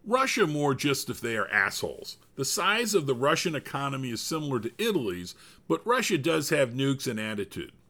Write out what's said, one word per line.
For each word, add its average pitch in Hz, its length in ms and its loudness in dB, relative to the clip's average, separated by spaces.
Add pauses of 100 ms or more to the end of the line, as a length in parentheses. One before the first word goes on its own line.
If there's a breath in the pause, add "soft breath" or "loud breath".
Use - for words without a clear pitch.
Russia 254 400 4
more 147 300 2
just 139 340 0
if 113 100 -6
they 117 160 -2
are 104 140 0
assholes. - 680 -2 (180)
The 135 100 -2
size 214 480 0
of 156 140 4
the 131 80 2
Russian 156 400 2
economy 135 560 -4
is 113 100 -6
similar 147 380 -2
to 135 180 -4
Italy's, 165 560 -2 (340 loud breath)
but 160 180 0
Russia 214 340 2
does 156 320 0
have 143 180 4
nukes 135 380 0
and 107 120 -2
attitude. 101 520 -6 (180)